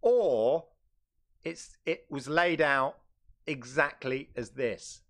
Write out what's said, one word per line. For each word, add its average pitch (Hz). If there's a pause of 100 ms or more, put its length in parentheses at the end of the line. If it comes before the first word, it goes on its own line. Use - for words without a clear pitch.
or 160 (760)
it's, -
it 165
was 135
laid 165
out 139 (500)
exactly 135
as 117
this. - (100)